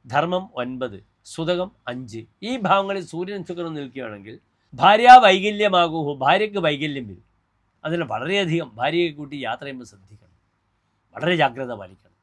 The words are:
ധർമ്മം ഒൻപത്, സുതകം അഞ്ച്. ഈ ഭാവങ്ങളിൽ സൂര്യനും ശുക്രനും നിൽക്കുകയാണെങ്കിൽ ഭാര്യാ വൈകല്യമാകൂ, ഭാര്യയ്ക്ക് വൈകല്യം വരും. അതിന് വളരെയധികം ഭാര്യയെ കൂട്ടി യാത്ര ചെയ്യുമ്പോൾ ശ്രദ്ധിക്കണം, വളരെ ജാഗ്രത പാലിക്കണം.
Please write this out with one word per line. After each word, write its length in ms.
ധർമ്മം 480
ഒൻപത്, 500
സുതകം 480
അഞ്ച്. 360
ഈ 140
ഭാവങ്ങളിൽ 480
സൂര്യനും 420
ശുക്രനും 280
നിൽക്കുകയാണെങ്കിൽ 640
ഭാര്യാ 420
വൈകല്യമാകൂ, 1000
ഭാര്യയ്ക്ക് 440
വൈകല്യം 500
വരും. 140
അതിന് 180
വളരെയധികം 720
ഭാര്യയെ 360
കൂട്ടി 260
യാത്ര 260
ചെയ്യുമ്പോൾ 220
ശ്രദ്ധിക്കണം, 500
വളരെ 220
ജാഗ്രത 360
പാലിക്കണം. 500